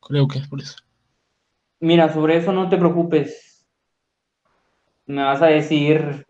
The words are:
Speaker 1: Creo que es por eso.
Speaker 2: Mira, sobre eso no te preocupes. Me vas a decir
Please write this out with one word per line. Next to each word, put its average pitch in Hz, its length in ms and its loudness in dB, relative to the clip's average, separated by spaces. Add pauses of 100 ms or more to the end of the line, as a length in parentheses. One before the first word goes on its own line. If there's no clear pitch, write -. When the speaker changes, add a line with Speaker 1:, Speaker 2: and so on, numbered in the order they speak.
Speaker 1:
Creo 139 280 0
que 135 120 -6
es - 80 -14
por 139 120 -12
eso. - 160 -18 (1040)
Speaker 2:
Mira, 165 300 4
sobre 156 280 0
eso 185 120 -2
no 185 200 -2
te 180 80 0
preocupes. 165 880 -2 (1400)
Me 139 160 -6
vas 139 200 0
a 165 40 6
decir 151 840 0